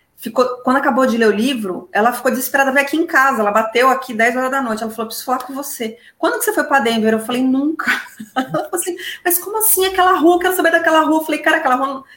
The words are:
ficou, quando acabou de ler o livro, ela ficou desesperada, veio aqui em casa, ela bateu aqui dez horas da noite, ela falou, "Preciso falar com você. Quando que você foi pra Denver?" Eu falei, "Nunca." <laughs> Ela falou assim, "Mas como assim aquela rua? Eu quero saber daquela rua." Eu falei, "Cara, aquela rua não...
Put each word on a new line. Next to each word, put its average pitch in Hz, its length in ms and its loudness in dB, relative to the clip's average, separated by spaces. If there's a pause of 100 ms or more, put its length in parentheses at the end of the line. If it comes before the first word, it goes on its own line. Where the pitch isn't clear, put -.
(160)
ficou, 247 280 -2 (200)
quando 262 140 2
acabou 262 280 2
de 226 120 0
ler 226 100 4
o 208 40 4
livro, 214 600 -2
ela 220 200 2
ficou 247 180 -2
desesperada, 262 420 0
veio 277 140 2
aqui 302 100 -4
em 330 100 0
casa, 269 340 2
ela 202 100 2
bateu 220 400 2
aqui 254 240 -2
dez 233 220 2
horas 254 140 -2
da 269 120 -2
noite, 220 200 -4
ela 220 80 -6
falou, 220 180 -8
"Preciso - 180 -12
falar 254 180 -2
com 277 80 -12
você. 247 460 -8 (200)
Quando 440 200 0
que - 60 -4
você 427 80 0
foi 294 120 0
pra 277 160 2
Denver?" 220 320 2
Eu 220 80 0
falei, 247 220 -4
"Nunca." 269 480 0 (260)
<laughs> - 180 -16
Ela 262 160 -4
falou 370 220 -4
assim, 359 240 -4 (280)
"Mas 349 140 0
como 427 200 -6
assim 381 260 0
aquela 381 300 2
rua? 339 220 4
Eu - 20 2
quero 370 180 0
saber 330 160 2
daquela 330 280 4
rua." 311 200 2
Eu 311 40 -6
falei, 302 160 -4
"Cara, 320 180 2
aquela 269 180 0
rua 269 100 -2
não... 277 180 -8 (120)